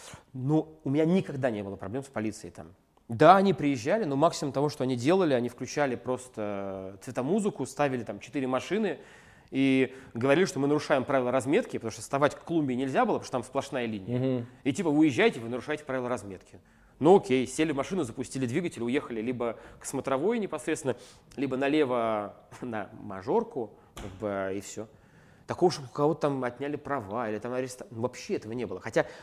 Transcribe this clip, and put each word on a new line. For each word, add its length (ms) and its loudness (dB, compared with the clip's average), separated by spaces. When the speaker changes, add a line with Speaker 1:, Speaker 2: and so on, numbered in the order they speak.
Speaker 1:
ну, 500 0
у 60 -2
меня 160 4
никогда 440 2
не 140 -4
было 120 -8
проблем 280 -8
с 40 -14
полицией 440 -6
там. 220 -18
Да, 260 10
они 180 6
приезжали, 520 0
но 100 -2
максимум 380 2
того, 160 2
что 140 -4
они 120 0
делали, 380 4
они 160 0
включали 460 -2
просто 1040 -6
цветомузыку, 640 -2
ставили 380 -2
там 160 -8
четыре 280 -4
машины 520 -2
и 420 4
говорили, 320 4
что 140 -4
мы 80 2
нарушаем 360 2
правила 280 0
разметки, 460 0
потому 140 -6
что 100 -12
вставать 340 2
к 80 -18
клумбе 320 0
нельзя 300 2
было, 100 2
потому 100 -4
что 80 -12
там 100 0
сплошная 420 -4
линия. 320 -4
Speaker 2:
Мгм. 80 -6
Speaker 1:
И 100 2
типа, 160 0
вы 100 4
уезжаете, 420 4
вы 80 -8
нарушаете 340 -6
правила 260 -4
разметки. 500 -8
Ну 180 10
окей, 280 2
сели 260 0
в 40 -2
машину, 280 -2
запустили 420 -6
двигатель, 360 -2
уехали 400 -2
либо 360 -4
к 60 -16
смотровой 540 0
непосредственно, 560 -4
либо 220 -2
налево 800 2
<laughs> 120 -16
на 320 -6
Мажорку, 800 -4
как 240 -12
бы, 380 -2
и 40 -6
все. 260 -12
Такого, 280 4
чтобы 180 -10
у 20 -20
кого-то 280 2
там 240 0
отняли 320 -6
права 520 -4
или 80 -2
там 140 -6
ареста-, 400 -6
ну, 120 -6
вообще 320 -4
этого 180 -6
не 120 -4
было. 140 -8
Хотя 260 0